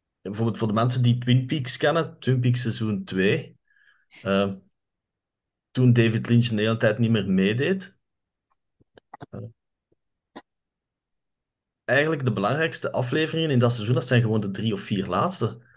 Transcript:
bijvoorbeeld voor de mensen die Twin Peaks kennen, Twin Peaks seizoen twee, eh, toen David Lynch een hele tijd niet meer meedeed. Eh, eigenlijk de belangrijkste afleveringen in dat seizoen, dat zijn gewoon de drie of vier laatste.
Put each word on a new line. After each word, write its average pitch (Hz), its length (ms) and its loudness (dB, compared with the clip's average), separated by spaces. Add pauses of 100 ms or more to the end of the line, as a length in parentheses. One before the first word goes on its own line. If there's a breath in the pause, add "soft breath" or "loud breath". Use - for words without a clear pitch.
(220)
bijvoorbeeld 104 360 -4
voor 113 100 -2
de 104 60 -2
mensen 123 280 2
die 120 160 4
Twin 127 280 2
Peaks 143 320 -4
kennen, 160 420 0
Twin 131 200 0
Peaks 123 220 0
seizoen 107 420 -4
twee, 95 540 -2 (640 soft breath)
eh, 98 320 0 (1200)
toen 127 220 4
David 113 360 2
Lynch 117 200 4
een 113 80 -2
hele 110 200 0
tijd 107 220 2
niet 113 120 2
meer 101 180 0
meedeed. 117 680 0 (1300)
Eh, 101 100 -14 (2500)
eigenlijk 143 400 0
de 117 80 0
belangrijkste 131 580 -2
afleveringen 156 580 -2
in 131 100 2
dat 120 140 4
seizoen, 117 220 -2
dat 123 120 -2
zijn 120 140 4
gewoon 110 200 0
de 98 100 -4
drie 104 220 -4
of 95 80 -6
vier 95 260 -4
laatste. 110 580 -2 (120)